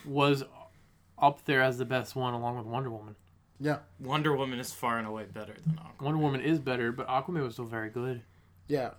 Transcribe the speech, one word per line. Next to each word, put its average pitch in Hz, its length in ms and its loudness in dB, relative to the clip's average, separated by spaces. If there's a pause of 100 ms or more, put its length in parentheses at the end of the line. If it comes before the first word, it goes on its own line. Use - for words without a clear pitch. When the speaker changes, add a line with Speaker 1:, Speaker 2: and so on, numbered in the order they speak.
Speaker 1:
was 143 380 4 (760)
up 143 280 4
there 135 160 6
as 131 160 4
the 127 80 -2
best 123 300 -2
one 127 180 0
along 120 240 -2
with 113 80 -8
Wonder 120 240 -2
Woman. 107 260 -10 (440)
Speaker 2:
Yeah. 143 200 0 (200)
Speaker 3:
Wonder 147 360 2
Woman 131 240 -2
is 123 140 -8
far 117 240 0
and 110 100 -2
away 107 180 -6
better 107 280 -12 (120)
than 160 120 2
Aquaman. 165 260 -16
Speaker 1:
Wonder 151 180 2
Woman 139 200 2
is 156 180 4
better, 123 320 0
but 127 160 -6
Aquaman 139 360 0
was 117 100 -4
still 123 120 -8
very 113 240 -4
good. 123 320 -4 (460)
Speaker 2:
Yeah, 139 320 -2